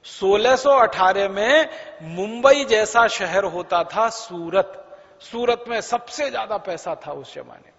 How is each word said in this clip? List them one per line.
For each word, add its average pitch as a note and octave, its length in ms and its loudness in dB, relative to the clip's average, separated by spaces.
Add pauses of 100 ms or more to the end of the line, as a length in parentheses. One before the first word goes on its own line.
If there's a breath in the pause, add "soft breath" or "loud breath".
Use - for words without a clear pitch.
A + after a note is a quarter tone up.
सोलह G#3 520 4
सौ C4 140 2
अठारह G3 580 4
में A#3+ 400 2 (340 loud breath)
मुंबई A#3 640 0
जैसा A3 420 2
शहर G3 380 0
होता E3+ 400 -2
था G#3+ 240 0
सूरत। F3+ 920 -4 (220 loud breath)
सूरत A#3+ 480 -2
में A#3 120 -4
सबसे B3 500 -6
ज्यादा A3 260 -6
पैसा F3+ 380 -8
था D3 180 -12
उस C#3 220 -14
जमाने B2 300 -18
में - 140 -20